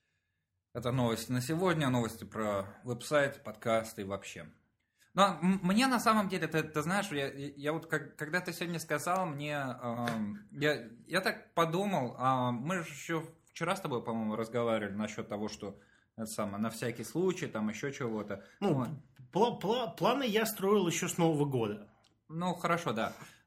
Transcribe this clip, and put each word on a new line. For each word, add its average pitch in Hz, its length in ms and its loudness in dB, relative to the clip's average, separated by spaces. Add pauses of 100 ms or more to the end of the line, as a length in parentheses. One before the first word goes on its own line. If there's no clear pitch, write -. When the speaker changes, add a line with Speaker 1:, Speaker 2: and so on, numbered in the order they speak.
(760)
Speaker 1:
Это 120 180 -2
новости 120 400 2
на 123 80 2
сегодня, 160 480 2
новости 117 360 0
про 101 420 -2 (180)
веб-сайт, 135 580 0
подкасты 110 600 0
и - 20 -6
вообще. 95 420 -8 (680)
Но 185 280 4
м-, 190 200 4
мне 202 260 4
на 247 120 2
самом 214 280 4
деле, 165 200 -2
ты, 160 140 2
ты 151 200 -2
знаешь, 190 300 0
я, 139 200 0
я, 139 240 -8
я 143 160 -2
вот 165 140 -4
как, 151 300 -4
когда 156 240 -2
ты 170 120 -4
сегодня 170 280 -4
сказал, 175 460 0
мне, 147 320 -4
ам, 120 800 -2 (140)
я, 143 360 0 (180)
я 175 140 0
так - 340 -4
подумал, 165 640 2
а 127 340 4
мы 160 320 -2
же 151 80 -10
ещё 156 320 -4 (260)
вчера 170 260 -2
с 190 40 -8
тобой, 127 240 -2
по-моему, 113 320 -2
разговаривали 110 580 0
насчёт 107 340 -4
того, 104 200 -4
что 101 300 -10 (380)
это 113 100 -6
самое, 104 320 -4
на 113 120 -2
всякий 117 340 -6
случай, 175 440 0
там 107 220 -2
ещё 139 200 -6
чего-то. 107 540 -4 (160)
Speaker 2:
Ну, 190 140 4
Speaker 1:
Вот. 127 140 0 (440)
Speaker 2:
пла-, 208 280 2
пла-, 226 360 0
планы 240 300 4
я 214 200 2
строил 196 420 4
ещё 165 200 0
с - 100 -2
Нового 160 280 6
года. 113 420 -2 (400)
Speaker 1:
Ну, 170 260 -2
хорошо, 170 380 0
да. 107 200 -2 (340)